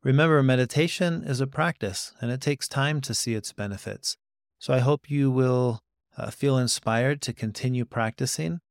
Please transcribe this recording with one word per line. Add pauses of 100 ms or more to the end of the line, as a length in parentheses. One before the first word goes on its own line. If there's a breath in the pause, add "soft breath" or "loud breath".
Remember,
meditation
is
a
practice,
and
it
takes
time
to
see
its
benefits. (440)
So
I
hope
you
will, (360)
uh,
feel
inspired
to
continue
practicing (100)